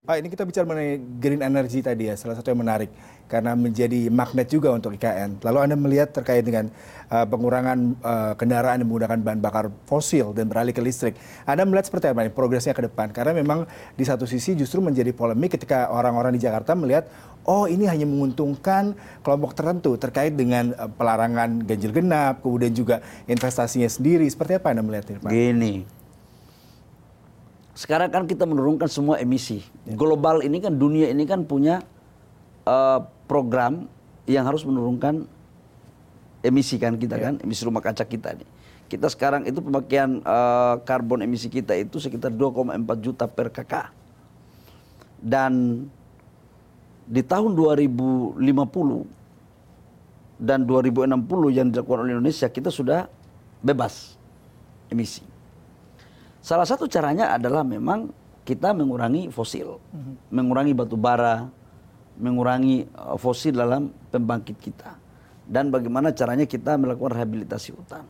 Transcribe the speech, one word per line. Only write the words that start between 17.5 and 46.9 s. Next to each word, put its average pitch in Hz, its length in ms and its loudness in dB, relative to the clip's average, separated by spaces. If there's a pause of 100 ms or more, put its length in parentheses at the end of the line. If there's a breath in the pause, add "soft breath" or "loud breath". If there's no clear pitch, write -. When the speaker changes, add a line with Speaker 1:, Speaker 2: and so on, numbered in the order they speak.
Speaker 1:
ini 180 160 2
hanya 156 240 2
menguntungkan 143 880 0 (320 loud breath)
kelompok 143 320 0
tertentu 156 400 0
terkait 139 320 0
dengan, 123 400 2
eh, 113 160 -8
pelarangan 117 800 0
ganjil 107 240 -2
genap, 151 480 2
kemudian 120 320 0
juga 113 320 0 (240 loud breath)
investasinya 120 640 0
sendiri." 160 400 4
Seperti - 240 -2
apa 180 160 0
Anda 110 160 0
melihat 104 240 -6
ini, 101 80 -12
Pak? 107 160 -2
Speaker 2:
Gini. 117 400 2 (2000 soft breath)
Sekarang 165 320 0
kan 185 160 0
kita 170 240 -2
menurunkan 151 400 2
semua 147 320 0
emisi. 123 400 -2 (240)
Speaker 1:
Ya. 107 80 -8
Speaker 2:
Global 156 480 2
ini 143 160 0
kan, 185 160 -2
dunia 147 400 4
ini 147 160 0
kan 185 160 0
punya, 151 400 2 (800)
eh, 131 340 4 (300)
program 127 560 0 (400)
yang 131 240 2
harus 151 160 -2
menurunkan 131 640 -2 (1120)
emisi 127 400 2
kan 117 160 0
kita 113 240 -4
Speaker 1:
Ya. 113 80 -2
Speaker 2:
kan, 147 80 -2
emisi 107 240 -6
rumah 113 240 -2
kaca 110 160 -2
kita 120 320 -6
nih. - 160 -18 (400 loud breath)
Kita 92 240 -4
sekarang 139 320 0
itu 131 160 -4
pemakaian, 135 640 0
eh, 120 500 4 (140)
karbon 123 320 0
emisi 117 320 -4
kita 113 240 -2
itu 185 240 -6
sekitar 120 320 -6
dua 135 160 0
koma 123 240 -2
empat 113 240 -4
juta 117 320 -4
per 117 240 -6
K 127 80 -12
K. 156 320 -8 (1300 soft breath)
Dan 127 640 0 (1200)